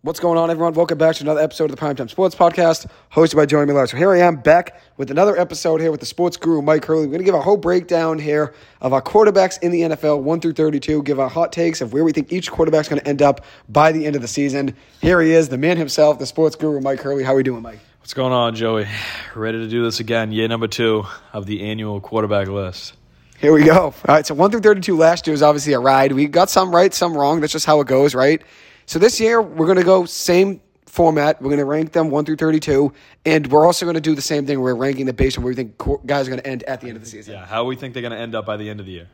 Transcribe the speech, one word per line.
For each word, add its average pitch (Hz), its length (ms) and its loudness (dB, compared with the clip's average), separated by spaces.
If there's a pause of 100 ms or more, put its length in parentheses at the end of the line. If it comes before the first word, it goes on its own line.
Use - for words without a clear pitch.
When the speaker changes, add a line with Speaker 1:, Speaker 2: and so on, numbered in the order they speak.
Speaker 1:
What's 160 160 -6
going 170 160 0
on, 165 140 0
everyone? 165 240 -2
Welcome 165 240 0
back 160 180 2
to 143 80 -10
another 151 160 -2
episode 156 300 -2
of 135 60 -10
the - 60 -14
Primetime 135 280 -6
Sports 185 240 -2
Podcast, 170 520 2 (240)
hosted 160 260 2
by 151 100 4
Joey 147 180 2
Miller. 143 220 2
So 120 100 -8
here 185 160 2
I 180 60 4
am 175 180 4
back 156 420 2 (200)
with 135 120 -8
another 180 280 2
episode 165 420 -2
here 165 100 0
with 147 100 -6
the - 40 -14
sports 175 320 -4
guru, 160 240 0
Mike 151 240 2
Hurley. 160 220 0
We're 135 60 -6
gonna 180 120 -6
give 190 100 2
a 151 60 2
whole 196 160 2
breakdown 170 600 0
here 151 340 -2 (300)
of 131 100 0
our 135 80 2
quarterbacks 196 640 2
in 175 100 0
the 170 100 0
N 160 100 -2
F 151 120 -8
L, 147 160 0
one 156 200 -2
through 165 120 -2
thirty-two, 151 520 -2
give 143 140 -2
our 131 120 -2
hot 165 220 -2
takes 170 280 -2
of 117 140 -8
where 156 100 2
we 160 80 2
think 147 180 -4
each 180 200 -6
quarterback's 156 360 0
gonna 143 200 -4
end 143 160 0
up 139 240 2 (240)
by 151 220 4
the 156 120 -2
end 147 100 -4
of 139 60 -4
the 117 80 -10
season. 139 480 -4 (240)
Here 170 220 2
he 160 100 2
is, 165 160 4
the 131 80 -6
man 165 220 0
himself, 151 400 2
the 139 80 -10
sports 156 280 0
guru, 147 280 -4
Mike 135 180 -4
Hurley. 139 240 -4
How 135 100 0
we 135 80 2
doing, 120 200 -4
Mike? 113 160 -18 (220)
Speaker 2:
What's - 120 -18
going 127 220 -2
on, 117 200 0
Joey? 110 320 -2 (480)
Ready 113 260 -6
to 110 80 -8
do 117 160 -2
this 117 160 -4
again. 113 320 -4
Year 113 160 -2
number 113 200 -4
two 110 380 -2 (260)
of 104 140 -10
the 101 160 -8
annual 107 400 -8
quarterback 104 460 -2
list. 95 440 -10 (460)
Speaker 1:
Here 147 160 4
we 147 100 6
go. 165 200 6
All 143 100 -6 (120)
right, 151 200 4
so 156 80 -6
one 180 160 4
through 226 100 -2
thirty-two 196 380 2
last 165 280 2
year 156 60 -2
was 147 100 0
obviously 147 300 2
a 123 80 2
ride. 135 320 4
We 139 140 2
got 170 240 2
some 185 240 2
right, 185 180 6
some 170 240 -2
wrong. 147 240 2
That's 143 140 -4
just 156 100 -4
how 151 160 4
it 131 60 0
goes, 135 280 2
right? 139 280 2 (440)
So - 120 -6
this 226 200 4
year, 226 220 2
we're 160 260 -2
gonna 185 160 4
go 185 220 4
same 185 560 0 (240)
format. 156 560 0
We're 135 80 -6
gonna 143 160 0
rank 156 280 -4
them 160 180 0
one 147 160 -2
through 156 100 -4
thirty-two, 151 560 0 (320)
and 156 220 0
we're 151 180 6
also 175 220 2
gonna 165 120 -2
do 156 160 0
the 139 60 -6
same 143 240 -4
thing. 139 160 -4
We're 127 140 -2
ranking 131 320 -4
them 120 100 -6
based 131 220 0
on 120 40 -6
where 127 100 -4
we - 20 -6
think 117 240 -10
qu-, 143 260 -4
guys 139 240 -2
are - 20 -8
gonna 127 120 -8
end 131 220 -10
at 131 180 -10
the 123 60 -16
end 113 100 -16
of 107 40 -20
the 107 60 -20
season. 104 240 -20
Speaker 2:
Yeah, 92 140 -18
how 110 180 -4
we 131 120 -6
think 131 180 -14
they're 127 80 -8
gonna 113 160 -10
end 117 160 -10
up 107 100 -6
by 107 140 -8
the 107 100 -10
end 107 120 -12
of 98 40 -16
the 95 80 -16
year. 87 220 -18